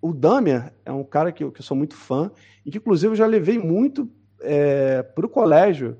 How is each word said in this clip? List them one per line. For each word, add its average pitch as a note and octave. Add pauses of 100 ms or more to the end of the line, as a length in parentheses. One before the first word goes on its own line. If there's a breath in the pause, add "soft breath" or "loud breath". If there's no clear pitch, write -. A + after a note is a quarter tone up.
O E3
Dahmer D3+ (140)
é -
um C#3
cara D#3+
que D#3
eu, C3+
que -
eu A#2+
sou C#3
muito C#3+
fã D3+ (340 soft breath)
e C#3+
que, G3+
inclusive, G#3
eu A3
já A3
levei A3
muito, A3 (300)
é, C#3
pro E3+
colégio D#3+